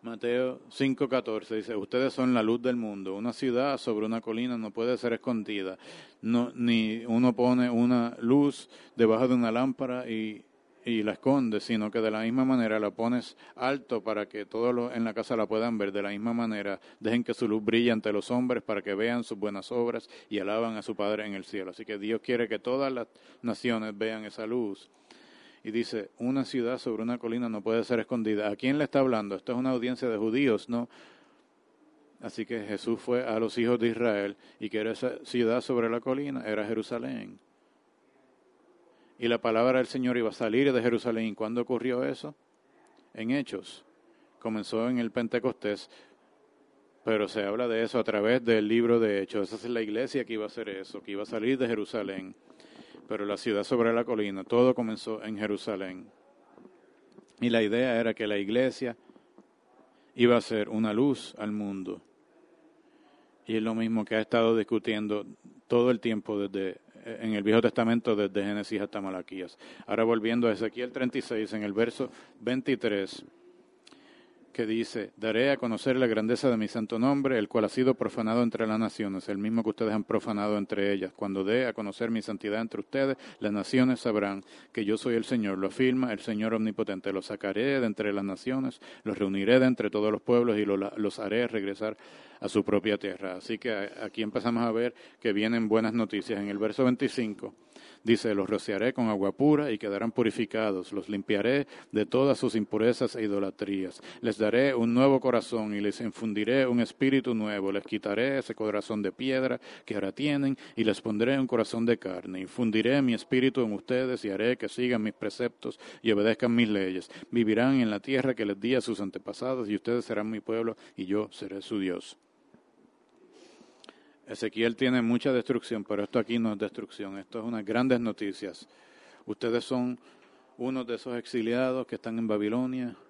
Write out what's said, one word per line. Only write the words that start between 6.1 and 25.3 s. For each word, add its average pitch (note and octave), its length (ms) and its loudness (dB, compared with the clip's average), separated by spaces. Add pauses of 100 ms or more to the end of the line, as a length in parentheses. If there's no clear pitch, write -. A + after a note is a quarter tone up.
No, A#2+ 320 2
ni A2+ 540 2
uno A#2+ 280 4
pone B2 340 4
una A#2+ 500 2
luz C#3 500 2 (260)
debajo A2+ 320 6
de B2 60 4
una A#2+ 180 2
lámpara B2+ 560 -2
y A2 380 -6 (400)
y A2+ 180 0
la G#2 100 0
escondes, B2 500 2
sino G#2+ 280 0
que A#2 100 0
de A2 100 2
la G#2+ 100 -2
misma A#2+ 240 2
manera A2+ 340 2
la G#2 120 0
pones A#2 460 -2 (180)
alto B2+ 480 -2
para G#2 240 -2
que G#2 180 -10
todos A#2 280 0
los A#2+ 220 -2
en A2+ 80 -2
la A2+ 100 -2
casa A#2 220 -2
la A2 120 2
puedan A2+ 300 0
ver. G2+ 140 0
De G2+ 100 -2
la G2+ 80 -2
misma G#2+ 240 -4
manera, G#2+ 460 -2 (200)
dejen A2+ 240 2
que A#2 100 -2
su A#2+ 140 -2
luz G#2+ 160 0
brille A#2 280 4
ante G#2+ 200 0
los G2+ 200 -2
hombres B2 320 0
para G2+ 180 -4
que G#2 120 -4
vean A#2 300 0
sus A2+ 140 -8
buenas G2 340 -6
obras A#2+ 380 -2 (200)
y G#2 100 -2
alaban A2 380 -2
a G#2 40 -8
su A2 140 -6
Padre G#2 300 -2
en G#2 80 -6
el F#2+ 120 -8
cielo. F#2+ 260 -8
Así A2 140 -16
que G#2+ 120 -8
Dios G#2 240 -2
quiere A#2+ 260 0
que G#2+ 120 -4
todas C3+ 320 -2
las A#2+ 160 -6 (340)
naciones A2 560 -2
vean A2 280 -4
esa G#2+ 200 -10
luz. A2 440 -4 (760)